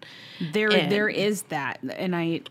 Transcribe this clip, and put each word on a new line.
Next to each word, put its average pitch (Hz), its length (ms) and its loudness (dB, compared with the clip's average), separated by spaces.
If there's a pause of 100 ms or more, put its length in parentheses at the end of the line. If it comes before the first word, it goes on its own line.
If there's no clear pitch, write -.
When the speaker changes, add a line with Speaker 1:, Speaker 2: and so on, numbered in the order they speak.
(520)
Speaker 1:
There, 214 200 2
Speaker 2:
And 180 180 6
Speaker 1:
there 208 180 4
is 196 340 0
that. 139 380 -4 (160)
And 180 180 0
I, 165 360 0